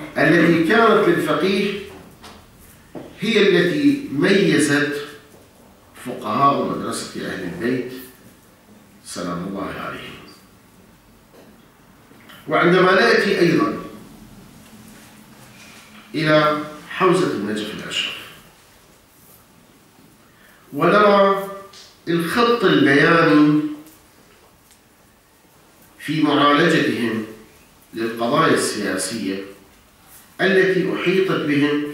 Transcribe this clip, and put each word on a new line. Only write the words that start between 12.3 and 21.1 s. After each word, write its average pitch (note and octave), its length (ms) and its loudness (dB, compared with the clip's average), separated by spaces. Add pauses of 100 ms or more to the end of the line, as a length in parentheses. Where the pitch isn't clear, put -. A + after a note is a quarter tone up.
وعندما F3 440 4
نأتي G3+ 480 2
أيضا - 380 0 (2500)
إلى D3+ 420 2 (320)
حوزة - 420 2
النجف - 420 -6
الأشرف - 440 -8 (2500)
ونرى G3 760 4 (580)